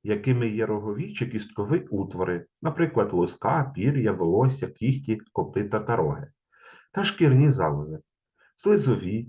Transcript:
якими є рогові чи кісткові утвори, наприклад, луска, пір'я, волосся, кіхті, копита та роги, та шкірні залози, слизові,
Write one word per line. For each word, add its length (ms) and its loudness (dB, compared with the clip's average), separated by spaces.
якими 460 0
є 160 -2
рогові 480 -4
чи 120 -6
кісткові 540 -4
утвори, 680 -2
наприклад, 520 0
луска, 640 0
пір'я, 360 2
волосся, 560 2
кіхті, 540 -2
копита 460 -2
та 160 -2
роги, 360 -2
та 120 -2
шкірні 480 4
залози, 480 -4
слизові, 720 0